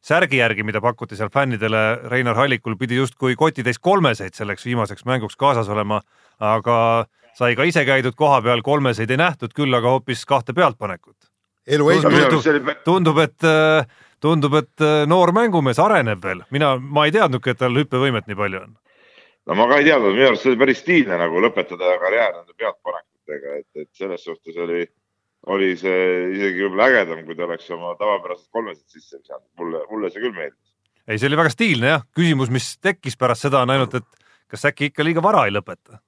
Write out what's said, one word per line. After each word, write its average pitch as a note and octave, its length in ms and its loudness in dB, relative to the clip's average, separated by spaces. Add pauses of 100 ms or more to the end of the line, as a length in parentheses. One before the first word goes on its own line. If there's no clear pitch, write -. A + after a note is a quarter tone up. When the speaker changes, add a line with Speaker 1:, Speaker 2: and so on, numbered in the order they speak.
Speaker 1:
särgi D3+ 380 0
järgi, A2+ 260 0
mida G#2+ 160 -4
pakuti A#2 320 -4
seal G2+ 160 -8
fännidele, A2+ 680 -2 (100)
Reinar A#2+ 300 -2
Hallikul B2+ 420 0
pidi B2 160 -4
justkui B2+ 400 -2
kotitäis C3 420 -2
kolmeseid C#3+ 540 0
selleks G2+ 320 -10
viimaseks A2+ 400 -6
mänguks B2 320 -4
kaasas A#2+ 320 0
olema, G#2 300 -2 (420)
aga A2 360 0 (600)
sai A#2+ 160 2
ka B2+ 160 0
ise E3 160 0
käidud B2+ 320 0
koha D3 240 4
peal, A#2 240 0
kolmeseid B2+ 480 0
ei C3 80 -2
nähtud, D#3 320 -2
küll C#3 240 0
aga A#2+ 160 2
hoopis C3 320 -4
kahte C3 320 -2
pealtpanekut. G#2+ 600 -2 (500)
Speaker 2:
Elu D3 220 2
ei E3+ 100 4
Speaker 1:
Tundub, D3 140 2
Speaker 3:
Minu C#3+ 160 6
arust D3 160 0
see D#3 80 4
oli C#3+ 200 -2 (120)
Speaker 1:
tundub, D#3+ 340 2
et, - 240 -2
äh, D#3 400 4 (400)
tundub, D3 320 2
et, C#3+ 240 -2
äh, D3+ 260 4
noor F3 300 4
mängumees F3 480 2
areneb A#2 400 2
veel. F#2 160 -6 (100)
Mina, C#3+ 300 0
ma C#3+ 240 0
ei D3+ 80 2
teadnudki, D3 400 0
et - 80 -6
tal B2 160 0
hüppevõimet C3 500 0
nii G2+ 140 -10
palju F#2+ 240 -4
on. A2 80 -20 (760)
Speaker 3:
No F2 140 -2
ma A#2+ 80 4
ka C#3+ 140 4
ei - 20 2
teadnud, A#2 320 4
minu C3 140 6
arust A2 160 -2
see C3 80 4
oli A2+ 100 2
päris C3 160 0
stiilne A#2+ 400 2
nagu E2+ 240 0
lõpetada F2+ 560 0
karjäär G2 380 0
nende E2+ 180 -20
pealtpanekutega, D#2 1040 -10
et, - 80 -20 (160)
et - 80 -20
selles F#2+ 320 -10
suhtes E2 400 -14
oli, E2+ 160 -4 (680)
oli F#2+ 320 0
see F#2 240 0 (320)
isegi G2 320 -2
võib-olla G2+ 240 2
ägedam, E2+ 340 0
kui D#2+ 140 -12
ta F2 80 -4
oleks E2+ 260 -10
oma F2 240 -10
tavapärased F#2+ 560 -6
kolmesed G#2+ 360 -10
sisse - 280 -20
visanud. C#2 300 -20 (100)
Mulle, E2 320 -8
mulle G#2 220 -6
see G2 100 -14
küll A#2 160 -6
meeldis. - 380 -16 (320)
Speaker 1:
Ei, A2 100 -4
see C3 140 0
oli D3+ 100 0
väga D#3 140 2
stiilne, D3+ 400 0
jah. C#3 100 -2 (140)
Küsimus, C#3 340 2
mis B2+ 140 -2 (160)
tekkis F#3 340 -4
pärast B2 300 0
seda, C3+ 160 2
on B2 100 0
ainult, B2+ 220 0
et B2 120 -6 (440)
kas - 180 -4
äkki C#3+ 220 -4
ikka D3+ 160 -4
liiga E3 180 -2
vara F#3+ 220 2
ei G2+ 80 -4
lõpeta? G2+ 540 -10